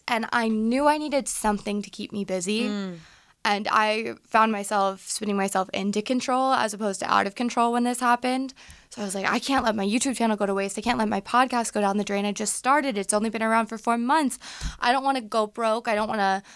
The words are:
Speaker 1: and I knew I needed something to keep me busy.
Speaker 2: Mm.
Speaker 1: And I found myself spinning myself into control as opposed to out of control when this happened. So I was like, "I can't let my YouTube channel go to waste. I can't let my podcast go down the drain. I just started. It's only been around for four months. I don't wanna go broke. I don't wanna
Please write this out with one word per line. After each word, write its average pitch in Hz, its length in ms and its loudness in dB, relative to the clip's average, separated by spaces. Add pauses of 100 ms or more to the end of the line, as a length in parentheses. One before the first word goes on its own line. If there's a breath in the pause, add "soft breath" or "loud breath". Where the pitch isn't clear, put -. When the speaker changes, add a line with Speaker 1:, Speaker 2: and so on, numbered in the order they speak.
Speaker 1:
and 226 240 0
I 233 160 2
knew 226 400 2
I 302 100 6
needed 294 300 -2
something 208 560 -2
to - 60 -14
keep - 220 -12
me 202 140 -4
busy. 190 440 -2
Speaker 2:
Mm. 190 280 -6 (480 loud breath)
Speaker 1:
And 208 240 0
I 214 440 2 (100)
found 220 300 4
myself 196 540 0
spinning 208 280 -2
myself 196 380 0
into 196 280 0
control 262 520 0
as 214 200 0
opposed 202 280 -4
to - 120 0
out 202 140 4
of 196 80 -6
control 240 380 0
when 240 100 2
this 247 160 0
happened. 254 540 0 (360 loud breath)
So 233 120 -12
I 208 40 -2
was 196 100 -6
like, 196 100 -4
"I 220 140 2
can't 262 260 0
let 214 100 2
my 196 100 -2
YouTube 226 300 0
channel 226 220 2
go 208 80 0
to 196 80 0
waste. 196 240 -4
I 214 40 -6
can't 240 180 0
let 214 100 0
my 202 100 0
podcast 247 540 0
go 214 80 0
down 202 160 2
the 202 80 0
drain. 202 200 -2
I 208 60 0
just 208 240 -4
started. 269 420 0
It's 196 160 -2
only 214 160 0
been 220 140 -4
around 226 220 2
for 226 120 -10
four 233 200 0
months. 262 420 0 (400 loud breath)
I 240 140 4
don't 269 100 0
wanna 269 160 0
go 220 280 0
broke. 226 420 -2
I 214 60 2
don't 214 120 0
wanna 196 340 0 (140 loud breath)